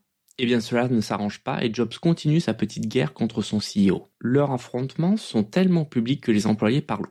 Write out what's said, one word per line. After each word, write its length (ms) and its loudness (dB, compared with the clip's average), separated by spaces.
Eh 80 -2
bien, 140 2
cela 300 0
ne 100 2
s'arrange 400 -4
pas 240 -4
et 100 -2
Jobs 200 -2
continue 480 0
sa 120 0
petite 360 -4
guerre 240 -2
contre 280 -4
son 200 -2
C 260 2
E 60 4
O. 160 -6
Leurs 320 2
affrontements 640 -2
sont 300 -2
tellement 400 2
publics 340 0
que 140 0
les 120 2
employés 360 2
parlent 300 -6